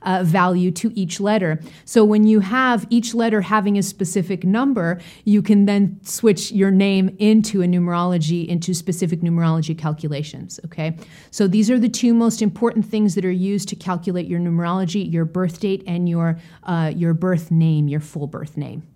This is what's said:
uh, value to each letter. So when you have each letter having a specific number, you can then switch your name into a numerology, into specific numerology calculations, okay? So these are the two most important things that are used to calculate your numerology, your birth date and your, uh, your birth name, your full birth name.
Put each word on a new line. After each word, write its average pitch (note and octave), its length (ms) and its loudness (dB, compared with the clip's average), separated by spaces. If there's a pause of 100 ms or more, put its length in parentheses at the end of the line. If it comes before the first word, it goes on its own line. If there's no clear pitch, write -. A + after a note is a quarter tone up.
uh, F#3 220 0
value F3+ 480 2
to G#3+ 260 -4
each F3+ 220 -6
letter. F#3+ 400 0 (240)
So A3 200 4
when G#3+ 220 4
you G#3+ 140 6
have A#3+ 500 0
each A#3 240 0
letter A3+ 260 0
having G3+ 380 0
a F#3+ 60 0
specific F#3 600 -4
number, F#3+ 560 0 (240)
you G#3 180 4
can G3+ 240 4
then G3+ 360 0
switch - 480 0
your G3 220 2
name F#3+ 460 2
into G#3+ 440 2
a F3 40 2
numerology, F3 840 0
into F3 260 -2
specific E3+ 460 -4
numerology E3 580 0
calculations, D3+ 880 -6
okay? D#3+ 320 -6 (340)
So G3+ 160 0
these G#3 240 4
are B3+ 80 4
the A#3 100 2
two A#3 240 0
most A#3 300 2
important A3+ 420 0
things G#3+ 300 0
that G3 100 -2
are F#3 60 0
used F#3+ 380 -2
to - 80 -10
calculate F3+ 500 -4
your F3 140 -4
numerology, F3 680 -2
your E3 140 0
birth F3 360 -4
date G3 260 -2
and F3 220 -2
your, E3 320 0 (240)
uh, E3 320 -2
your E3+ 180 0
birth F3 380 -2
name, D#3+ 340 2
your C#3+ 140 -2
full D3+ 260 -10
birth - 300 -12
name. C3+ 260 -10 (140)